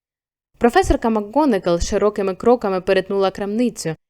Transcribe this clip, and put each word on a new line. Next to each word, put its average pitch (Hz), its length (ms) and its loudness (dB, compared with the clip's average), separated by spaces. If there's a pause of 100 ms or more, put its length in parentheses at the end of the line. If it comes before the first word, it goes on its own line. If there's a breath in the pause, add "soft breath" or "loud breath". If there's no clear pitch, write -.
(580)
Професорка 277 520 2
МакГонагал 208 720 0
широкими 202 540 0
кроками 208 460 0
перетнула 190 500 0
крамницю 202 640 -4 (140)